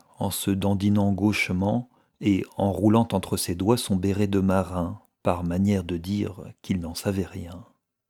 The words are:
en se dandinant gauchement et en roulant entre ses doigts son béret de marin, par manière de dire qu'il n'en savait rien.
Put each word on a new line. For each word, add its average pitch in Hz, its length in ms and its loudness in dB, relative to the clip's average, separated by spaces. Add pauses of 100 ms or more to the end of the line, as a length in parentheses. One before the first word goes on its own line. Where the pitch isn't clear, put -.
(180)
en 95 140 -2
se - 200 -2
dandinant 101 600 2
gauchement 101 760 0 (320)
et 101 240 2 (100)
en 101 160 0
roulant 107 400 4
entre 98 240 -2
ses 92 200 -4
doigts 98 220 2
son 98 200 -2
béret 98 300 0
de 98 120 2
marin, 92 640 0 (200)
par 87 220 -2
manière 95 400 2
de 87 140 -4
dire 95 480 -6 (160)
qu'il 95 180 -2
n'en 82 160 -8
savait 95 300 -2
rien. 85 400 -12 (440)